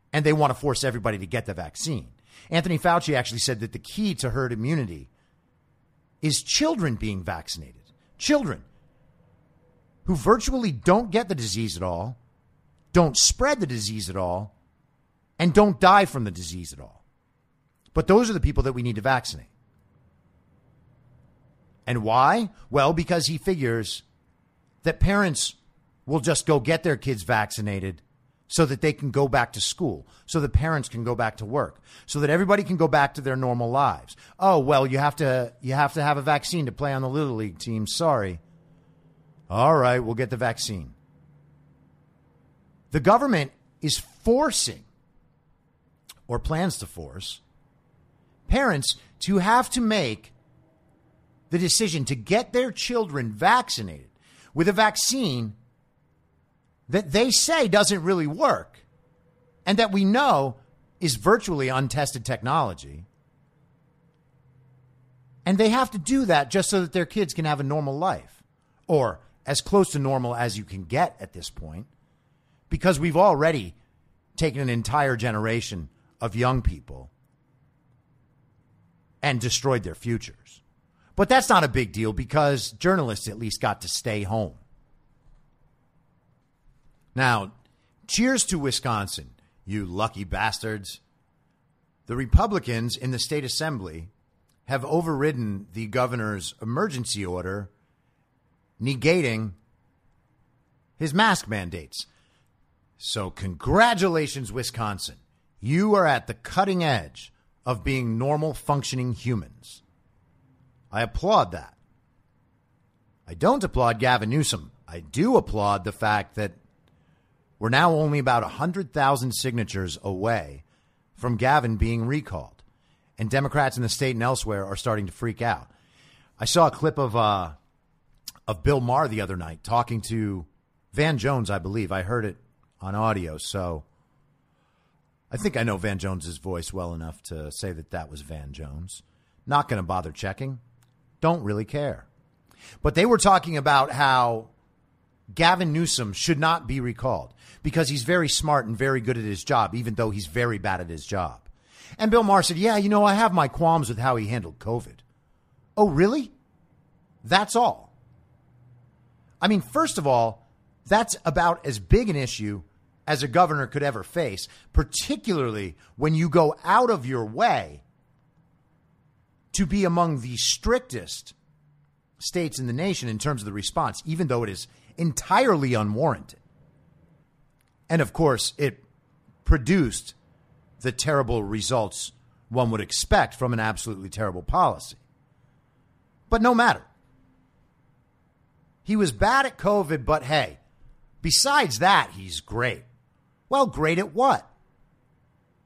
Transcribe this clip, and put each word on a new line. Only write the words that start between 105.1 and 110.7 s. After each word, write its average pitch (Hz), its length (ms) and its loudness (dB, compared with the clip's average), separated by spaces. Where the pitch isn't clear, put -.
You 180 340 2
are 185 120 6
at 131 200 0
the 120 80 -8
cutting 185 480 -2
edge 120 500 -4
of 113 180 -4
being 123 320 -2
normal 147 380 -2
functioning 127 580 -4
humans. - 680 -8